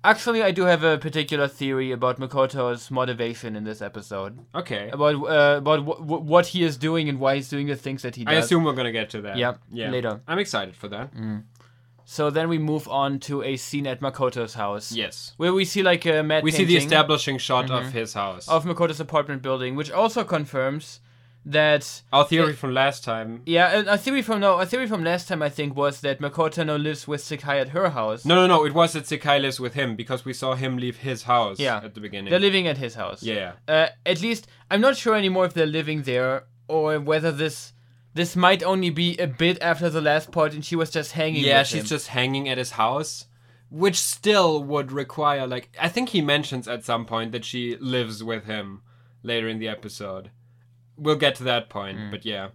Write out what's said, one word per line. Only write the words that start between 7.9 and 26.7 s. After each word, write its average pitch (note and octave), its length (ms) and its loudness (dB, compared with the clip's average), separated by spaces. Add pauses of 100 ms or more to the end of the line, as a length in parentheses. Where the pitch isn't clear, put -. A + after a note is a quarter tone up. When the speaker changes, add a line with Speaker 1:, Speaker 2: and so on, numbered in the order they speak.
Speaker 1:
that A#2+ 120 -8
he A#2+ 100 -8
Speaker 2:
I D3+ 100 2
Speaker 1:
does. D#3+ 100 4
Speaker 2:
assume E3+ 180 4
we're D3+ 100 2
gonna B2 180 0
get A2 200 -2
to G#2+ 100 -8
that. G#2 160 -6
Speaker 1:
Yep, A#2+ 220 0 (120)
Speaker 2:
Yeah. A2+ 200 -6
Speaker 1:
later. A#2 360 -2
Speaker 2:
I'm E3 120 -2
excited G2 360 -4
for - 120 -14
that. A2 260 -10
Speaker 1:
Mm. G#2+ 300 -6 (640)
So D3 240 0
then D#3+ 180 0
we E3 100 0
move D3+ 300 -2
on C#3 340 -2
to C#3+ 220 -6
a C3+ 140 -4
scene C#3+ 280 -6
at C3 140 -6
Makoto's B2+ 540 -2
house. G#2 400 -6
Speaker 2:
Yes. G#2+ 420 -6
Speaker 1:
Where E3+ 180 2
we F#3+ 120 2
see, F#3+ 180 -2
like, F3 220 2
a D#3 180 4
matte D#3 200 2
Speaker 2:
We D#3 80 4
see F#3 120 4
the E3+ 120 6
Speaker 1:
painting. D3 120 4
Speaker 2:
establishing D3+ 500 4
shot B2+ 320 0
of B2+ 180 0
Speaker 1:
Mm-hmm. C3 100 -6
Speaker 2:
his A2+ 160 -6
house. G2 340 -6
Speaker 1:
Of D#3+ 160 2
Makoto's E3 380 0
apartment C#3+ 400 -2
building, C3 340 -2
which D3 160 -4
also A3 320 2
confirms C#3+ 760 -4 (440)
that D3+ 560 2 (100)
Speaker 2:
Our C#3+ 140 8
theory D#3+ 260 2
Speaker 1:
it C3 60 -8
Speaker 2:
from C3 160 -4
last C3+ 320 2
time. A2+ 400 -6
Speaker 1:
Yeah, E3+ 360 4
a, G3+ 120 2
a G3+ 40 4
theory C4+ 240 0
from, A3 200 -2
no, F#3+ 180 4
a F#3 60 0
theory B3 220 -2
from G3+ 160 -2
last F3 240 -2
time, E3 140 -4
I D3 80 0
think, C#3+ 260 -6
was C#3 260 0
that C#3 180 -2
Makoto D#3 460 -2
now D3+ 100 0